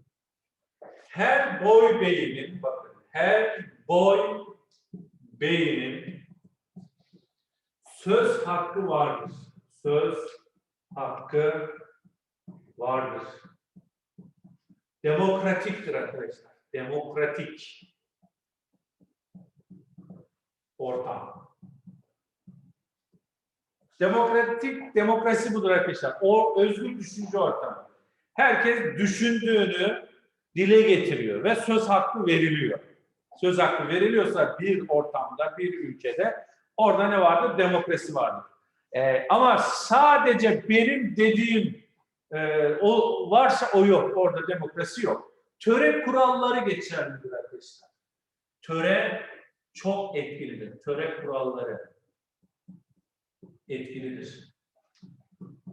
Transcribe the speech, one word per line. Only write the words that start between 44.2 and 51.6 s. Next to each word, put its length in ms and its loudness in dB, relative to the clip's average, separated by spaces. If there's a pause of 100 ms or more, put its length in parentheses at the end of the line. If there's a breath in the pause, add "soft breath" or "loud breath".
demokrasi 580 -6
yok. 280 -6 (260)
Töre 440 2
kuralları 640 0
geçerlidir 640 -8
arkadaşlar. 580 -16 (720)
Töre 640 -2 (480)
çok 440 -6
etkilidir. 640 -12
Töre 400 -8
kuralları 720 -8 (1800)